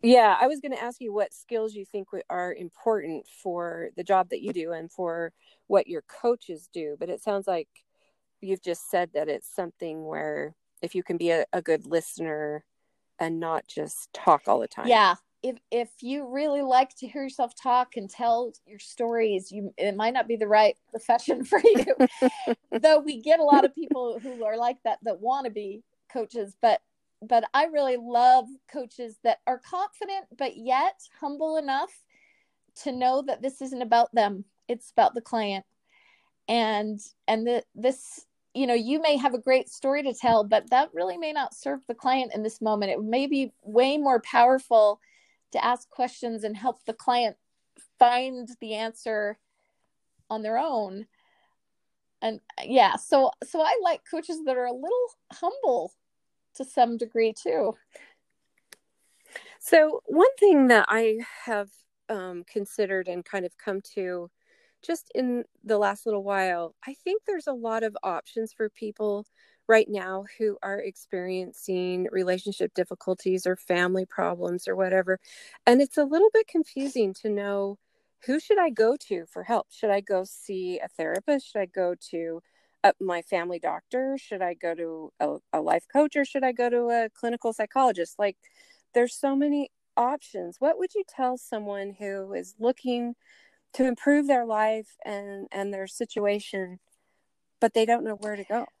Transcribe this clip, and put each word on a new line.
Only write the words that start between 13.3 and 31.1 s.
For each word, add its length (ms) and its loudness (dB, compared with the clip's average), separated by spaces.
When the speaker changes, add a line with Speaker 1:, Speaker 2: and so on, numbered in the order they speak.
Speaker 1:
not 280 -4
just 460 -12
talk 340 4
all 140 2
the 80 -6
time. 200 -8
Speaker 2:
Yeah. 260 6
If, 140 -6
if 200 -4
you 280 -8
really 340 -2
like 340 2
to 100 -16
hear 160 -10
yourself 320 -6
talk 420 0
and 140 -10
tell 420 -2
your 120 -20
stories, 720 -2
you, 260 -10
it 180 -2
might 160 0
not 160 -2
be 80 -2
the 120 -2
right 280 6
profession 540 -2
<laughs> 20 -12
for 180 2
you. 300 8
Speaker 1:
<laughs> 480 -4
Speaker 2:
Though 180 8
we 240 -4
get 180 4
a 40 4
lot 200 8
of 100 2
people 460 -4
who 240 -10
are 120 -2
like 280 -2
that, 200 -2
that 160 -4
wanna 300 -2
be 320 -10
coaches, 480 -8
but, 200 4
but 300 2
I 140 2
really 320 -2
love 480 6
coaches 520 -12
that 220 2
are 120 -2
confident, 680 -8
but 180 -6
yet 420 0